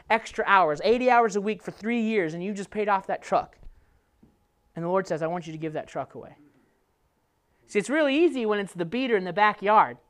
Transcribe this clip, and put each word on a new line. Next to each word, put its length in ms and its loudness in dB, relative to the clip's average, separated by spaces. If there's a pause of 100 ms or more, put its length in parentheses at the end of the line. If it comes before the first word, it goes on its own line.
extra 380 -2
hours, 380 4
eighty 260 2
hours 260 4
a 40 0
week 220 -4
for 80 -10
three 300 -4
years, 340 0
and 80 -8
you 100 -6
just 180 -10
paid 180 -4
off 180 0
that 160 -6
truck. 360 -2 (1160)
And 100 -10
the 40 -4
Lord 180 0
says, 160 -4
"I 40 -2
want 200 -6
you 60 -12
to 60 -12
give 160 -8
that 140 -8
truck 260 -10
away." 220 -18 (1300)
See, 120 -2
it's 120 -2
really 260 2
easy 300 2
when 140 0
it's 120 -8
the 140 -4
beater 300 -2
in 80 0
the 100 -6
backyard. 640 2 (120)